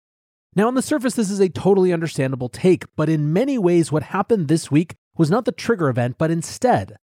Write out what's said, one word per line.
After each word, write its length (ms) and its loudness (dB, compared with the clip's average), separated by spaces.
Now, 100 4
on 80 0
the 80 0
surface, 320 -2
this 160 -2
is 80 -2
a 120 2
totally 420 2
understandable 560 -4
take, 380 2
but 120 -2
in 240 0
many 240 0
ways, 360 2
what 120 -2
happened 440 -2
this 200 0
week 280 0
was 140 2
not 140 0
the 80 -2
trigger 360 -2
event, 300 -2
but 120 0
instead 680 -2